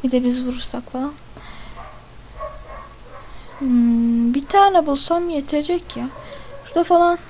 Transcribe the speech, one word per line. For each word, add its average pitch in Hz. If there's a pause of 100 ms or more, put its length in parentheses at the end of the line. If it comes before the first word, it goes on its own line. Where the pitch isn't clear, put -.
Bir 254
de 247
biz 247
vurursak 247
falan. 269 (2500)
Hmm, 233
bir 285
tane 392
bulsam 339
yetecek 302
ya. 240 (580)
Şurada 339
falan. 349 (120)